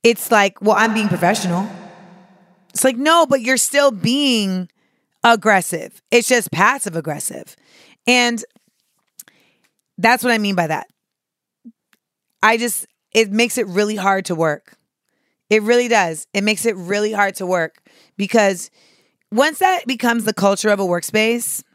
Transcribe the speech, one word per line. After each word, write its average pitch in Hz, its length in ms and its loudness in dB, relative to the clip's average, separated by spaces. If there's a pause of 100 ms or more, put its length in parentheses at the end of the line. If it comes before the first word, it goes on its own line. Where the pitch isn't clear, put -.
it's - 280 2
like, 208 300 2
"Well, 202 160 2
I'm 220 160 0
being 208 160 -2
professional." 180 580 -2 (1040)
It's - 140 -6
like, 262 120 2
"No, 320 280 4
but 269 160 0
you're 254 160 0
still 285 340 2
being 214 760 -2 (560)
aggressive. 208 880 0
It's 240 180 2
just 240 220 0
passive 202 460 0
aggressive." - 600 -10 (500)
And 240 380 0 (1500)
that's 233 260 2
what 247 100 2
I 220 60 2
mean 202 160 -2
by 175 120 0
that. 156 220 -6 (1500)
I 226 160 4
just, 233 280 -4 (260)
it 214 200 2
makes 226 240 0
it - 100 -2
really 208 300 -2
hard 190 300 -2
to 175 80 -4
work. 156 420 -4 (720)
It 214 140 2
really 240 260 2
does. 180 460 0
It 196 80 0
makes 214 240 -2
it 214 100 0
really 202 360 -4
hard 202 240 -2
to 190 100 -8
work 175 360 -4 (340)
because 196 540 0 (640)
once 285 280 0
that 370 260 0
becomes 233 380 -2
the 220 100 -2
culture 202 340 0
of 202 120 0
a 202 40 -2
workspace 214 800 -2 (120)